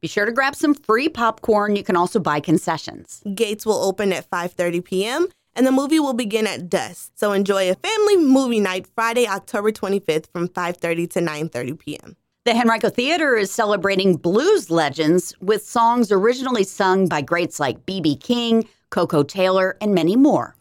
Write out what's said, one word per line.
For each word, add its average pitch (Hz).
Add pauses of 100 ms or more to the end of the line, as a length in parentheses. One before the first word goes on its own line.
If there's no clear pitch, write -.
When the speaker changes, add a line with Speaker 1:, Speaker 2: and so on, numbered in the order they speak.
Speaker 1:
Be 165
sure 208
to 226
grab 269
some 294
free 254
popcorn. 208
You 196
can 190
also 180
buy 151
concessions. - (140)
Speaker 2:
Gates 214
will 208
open 196
at 151
five 175
thirty 175
P 185
M, 294 (280)
and 254
the 262
movie 277
will 277
begin 220
at 170
dusk. 160
So 208
enjoy 196
a 185
family 415
movie 262
night 185
Friday, 233
October 202
twenty-fifth, 196
from 175
five 175
thirty 170
to 175
nine 156
thirty 127
P -
M. - (300)
Speaker 1:
The 240
Henrico 226
Theater 277
is 202
celebrating 196
blues 247
legends 160
with 208
songs 233
originally 240
sung 190
by 156
greats 170
like 139
B 190
B 147
King, 233 (200)
Coco 165
Taylor, 185
and 208
many 170
more. 247